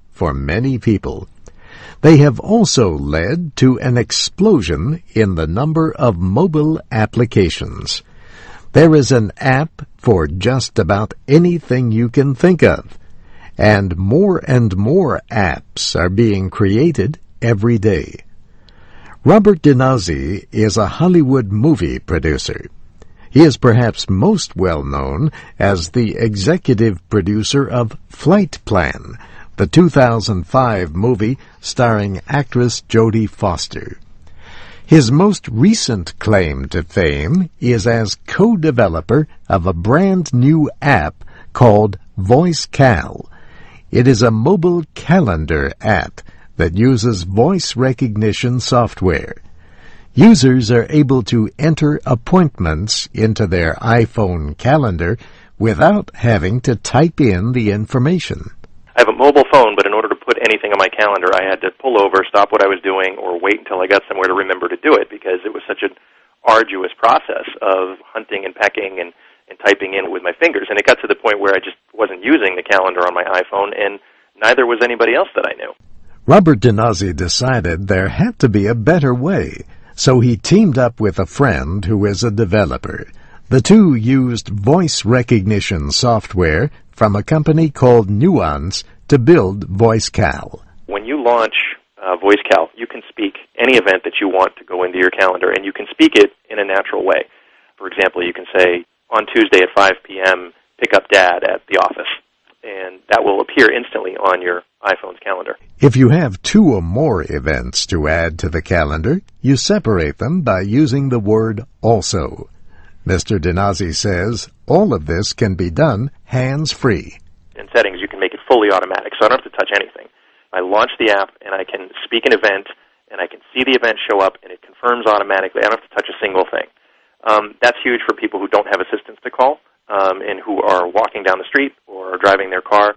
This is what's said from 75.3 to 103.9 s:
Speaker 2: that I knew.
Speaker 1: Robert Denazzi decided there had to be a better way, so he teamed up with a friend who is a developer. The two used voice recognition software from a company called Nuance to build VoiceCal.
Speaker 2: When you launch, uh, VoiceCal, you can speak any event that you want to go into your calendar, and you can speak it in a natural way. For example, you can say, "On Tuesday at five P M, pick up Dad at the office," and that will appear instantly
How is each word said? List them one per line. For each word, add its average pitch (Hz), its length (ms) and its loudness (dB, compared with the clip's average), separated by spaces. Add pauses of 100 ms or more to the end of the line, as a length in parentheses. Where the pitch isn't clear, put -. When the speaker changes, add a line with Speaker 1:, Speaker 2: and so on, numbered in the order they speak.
Speaker 2:
that - 120 -2
I - 80 -10
knew. - 160 -14 (540)
Speaker 1:
Robert 156 340 6
Denazzi 104 560 0
decided 92 720 -4
there 95 200 0
had 208 320 -2
to 139 80 4
be 101 180 0
a 113 80 0
better 135 400 0
way, 127 500 -4 (300)
so 127 260 2
he 120 160 2
teamed 180 400 2
up 123 240 0
with 101 180 -2
a 92 80 -2
friend 92 600 -2
who 104 180 0
is 101 180 -2
a 120 80 0
developer. 101 800 -2 (380)
The 127 140 2
two 196 320 6
used 123 540 0
voice 139 560 0
recognition 101 880 0
software 104 800 0 (200)
from 104 260 0
a 104 60 -2
company 156 480 2
called 120 380 4
Nuance 98 760 0 (240)
to 143 100 4
build 113 500 2
VoiceCal. 107 920 -2 (240)
Speaker 2:
When 101 180 -6
you 135 180 -4
launch, 117 320 0 (480)
uh, 92 140 -2
VoiceCal, 95 580 2
you 117 120 -12
can - 240 -16
speak 101 240 -6 (240)
any 123 180 2
event 92 280 2
that 98 160 -6
you 101 80 -2
want 92 280 0
to - 80 -20
go 92 200 -4
into 90 140 -4
your 90 120 2
calendar, 92 400 0
and 98 140 -4
you 98 80 -6
can 107 180 -12
speak 160 240 2
it 104 160 6 (180)
in 107 100 -8
a 101 60 -2
natural 98 400 -4
way. 92 220 0 (500)
For 98 120 -16
example, 92 360 -2
you 87 80 -6
can 90 140 -16 (100)
say, 87 280 2 (260)
"On 107 160 -2
Tuesday 104 340 2
at 92 140 2
five 98 200 4 (100)
P 95 200 -14
M, 90 280 0 (260)
pick 120 160 -2
up 95 140 0
Dad 90 360 2
at - 240 -4
the 95 100 0
office," - 300 -2 (540)
and 95 460 -14
that 113 160 2
will 101 160 0
appear - 300 2
instantly 98 460 -6